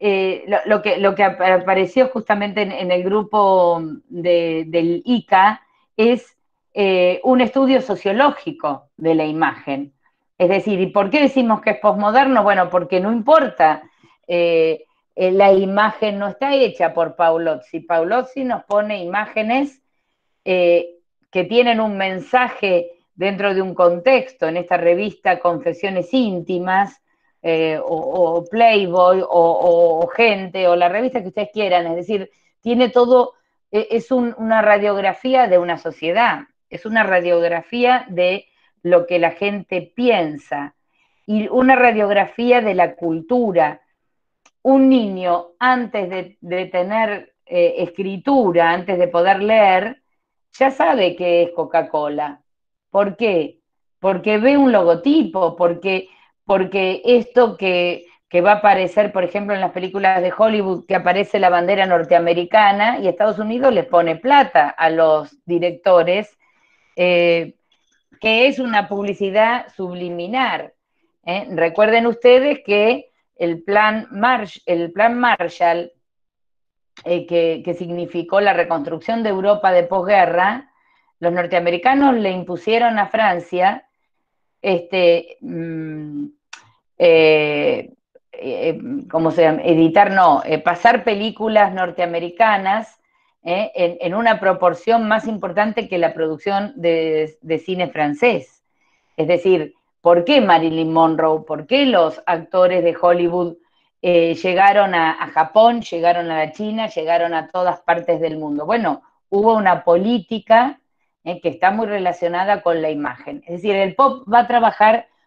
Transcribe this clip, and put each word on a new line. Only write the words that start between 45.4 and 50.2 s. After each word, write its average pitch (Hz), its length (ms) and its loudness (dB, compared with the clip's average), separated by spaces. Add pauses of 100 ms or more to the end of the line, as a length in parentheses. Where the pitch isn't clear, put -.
antes 240 520 -2
de, 185 320 -10
de 180 240 -6
tener, 202 640 -4 (140)
eh, 170 320 0
escritura, 185 920 0
antes 180 280 -4
de 175 100 2
poder 190 340 0
leer, 208 600 2 (500)